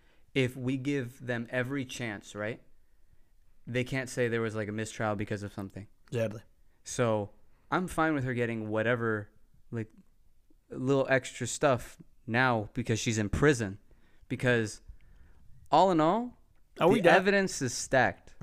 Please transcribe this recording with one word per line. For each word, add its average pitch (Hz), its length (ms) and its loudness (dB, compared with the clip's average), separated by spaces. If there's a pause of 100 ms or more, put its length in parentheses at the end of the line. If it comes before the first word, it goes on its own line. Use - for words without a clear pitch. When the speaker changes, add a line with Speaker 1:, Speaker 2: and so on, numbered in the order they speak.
(340)
Speaker 1:
If 131 240 0
we 131 200 -4
give 131 460 -6
them 120 280 -6
every 127 340 -4
chance, 113 480 -10
right, 104 260 -6 (1080)
they 123 160 -2
can't 127 260 -4
say 123 180 0
there 113 140 0
was, 110 140 -2
like, 110 120 -4
a 104 40 -6
mistrial 107 440 -4
because 101 280 -6
of 101 100 -10
something. 98 340 -12 (240)
Speaker 2:
Exactly. 113 300 -4 (420)
Speaker 1:
So 110 460 0 (420)
I'm 170 160 -2
fine 160 260 0
with 139 120 -2
her 131 80 -4
getting 117 360 -4
whatever, 110 600 0 (420)
like, 113 160 -6 (840)
little 135 400 0
extra 127 380 0
stuff - 500 0 (300)
now 117 460 2
because 113 260 0
she's 113 180 0
in 104 120 0
prison, 117 480 2 (500)
because 120 540 -2 (920)
all 180 200 6
in 160 100 4
all, 220 360 0 (420)
Speaker 2:
Oh, 156 80 6
we 196 80 8
Speaker 1:
the 233 80 2
Speaker 2:
got 170 140 10
Speaker 1:
evidence 196 440 2
is 123 120 -2
stacked. - 680 0